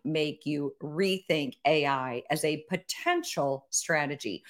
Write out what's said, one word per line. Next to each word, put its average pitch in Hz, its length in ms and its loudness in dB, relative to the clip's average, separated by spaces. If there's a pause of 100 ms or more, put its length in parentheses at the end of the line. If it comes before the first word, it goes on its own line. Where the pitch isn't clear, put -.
make 151 400 0
you 143 360 -2
rethink 156 760 0 (100)
A 151 200 4
I 131 440 0
as 156 160 0
a 151 240 0
potential 180 1000 -2
strategy 143 800 -2